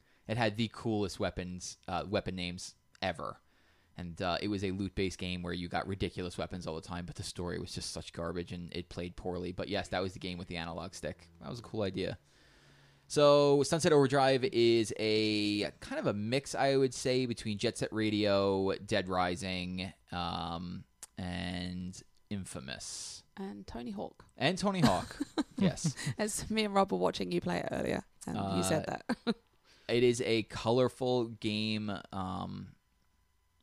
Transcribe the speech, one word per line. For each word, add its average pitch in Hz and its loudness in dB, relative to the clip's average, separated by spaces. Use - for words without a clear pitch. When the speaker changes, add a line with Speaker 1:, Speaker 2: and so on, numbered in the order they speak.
Speaker 1:
It 110 -2
had 110 2
the 110 0
coolest 104 -2
weapons, 90 -6
uh, 85 -2
weapon 95 -2
names 90 -6
ever. 90 -4
And, 87 -8
uh, 87 0
it 98 -2
was 101 -2
a 98 0
loot-based 95 -4
game 90 -6
where 87 -6
you 87 -4
got - -4
ridiculous 92 -4
weapons 85 -6
all 80 -4
the 80 -8
time, 87 -8
but 85 -10
the 98 -8
story 87 -6
was 87 -8
just - -8
such - -10
garbage, 85 -6
and 87 -10
it 87 -8
played 87 -8
poorly. 90 -6
But - -6
yes, 95 -2
that 92 -2
was 92 -2
the - -14
game 90 -6
with 82 -10
the 87 -8
analog 85 -8
stick. - -10
That - -10
was 117 -8
a 110 -14
cool 107 -4
idea. 95 -2
So 143 8
Sunset 160 4
Overdrive 135 6
is 117 6
a 104 2
kind 294 -8
of 226 -2
a 113 4
mix, 113 -2
I 139 4
would 135 4
say, 127 0
between 113 -4
Jet 110 0
Set - -2
Radio, 101 4
Dead 101 0
Rising, 92 -2
um, 87 -6
and 90 -6
Infamous. - -10
Speaker 2:
And 196 -10
Tony 233 -10
Hawk. - -10
Speaker 1:
And 165 0
Tony 190 0
Hawk, 98 4
Speaker 2:
<laughs> - -4
Speaker 1:
yes. 170 2
Speaker 2:
As - -4
me 220 2
and 202 -2
Rob 196 4
were 190 0
watching 180 0
you 175 0
play 175 0
it - -4
earlier, - -2
and 98 -2
you - 2
said 160 2
Speaker 1:
Uh, - -4
Speaker 2:
that. - 0
<laughs> - -16
Speaker 1:
it 117 4
is 123 6
a 113 2
colorful 123 2
game, 107 -2
um, 92 -6